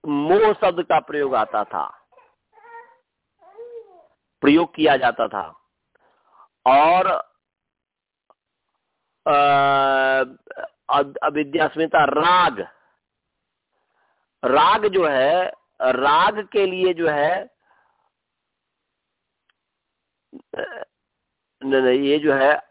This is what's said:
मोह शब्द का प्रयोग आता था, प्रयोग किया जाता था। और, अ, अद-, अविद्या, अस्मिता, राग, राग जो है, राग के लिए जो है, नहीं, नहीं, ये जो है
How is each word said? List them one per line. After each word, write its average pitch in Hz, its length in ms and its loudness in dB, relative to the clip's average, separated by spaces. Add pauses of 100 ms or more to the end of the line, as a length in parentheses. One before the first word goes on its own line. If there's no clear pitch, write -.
मोह 185 460 2
शब्द 180 300 -2
का 156 180 0
प्रयोग 143 340 -4
आता 107 300 -2
था, - 420 -10 (2250)
प्रयोग 151 340 2
किया 151 220 2
जाता 120 320 -2
था। 90 320 -10 (1040)
और, 165 400 4 (2250)
अ, 151 100 2 (1500)
अद-, 139 260 -2
अविद्या, 151 520 -4
अस्मिता, 156 360 0
राग, 156 560 0 (1800)
राग 170 420 2
जो 185 200 0
है, 147 460 0 (300)
राग 151 680 0
के 202 140 0
लिए 185 280 -2
जो 165 140 -2
है, 151 460 -2 (4000)
नहीं, 135 180 0
नहीं, 127 180 2
ये 143 180 0
जो 147 140 0
है 139 220 2 (160)